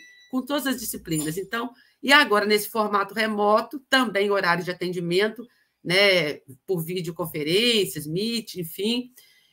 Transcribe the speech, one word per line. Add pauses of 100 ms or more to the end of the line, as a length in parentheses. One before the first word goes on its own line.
(300)
com
todas
as
disciplinas.
Então, (300)
e
agora,
nesse
formato
remoto, (100)
também
horário
de
atendimento, (360)
né, (320)
por
videoconferências,
Meet,
enfim, (400)